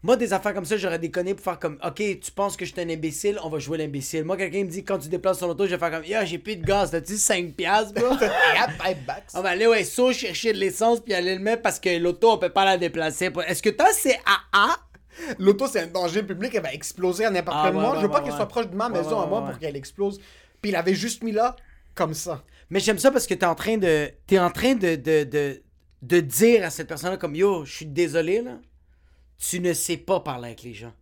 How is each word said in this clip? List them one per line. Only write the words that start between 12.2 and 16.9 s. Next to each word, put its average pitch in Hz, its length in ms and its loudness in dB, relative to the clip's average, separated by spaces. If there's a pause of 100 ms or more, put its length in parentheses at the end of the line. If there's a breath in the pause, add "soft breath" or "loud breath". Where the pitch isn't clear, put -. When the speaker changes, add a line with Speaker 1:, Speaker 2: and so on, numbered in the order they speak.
Speaker 1:
on 220 80 4
peut 180 100 0
pas 196 160 4
la 190 140 4
déplacer. 165 520 -2 (160)
Est-ce 175 160 -2
que 214 80 4
t'as 330 220 4
C 269 320 2
A 202 460 4
A ? 370 60 2 (600 loud breath)
Speaker 2:
L'auto, 196 280 4
c'est 214 140 0
un 165 60 -4
danger 180 360 -2
public, 196 320 -6
elle 202 80 0
va 131 100 -6
exploser 180 520 -2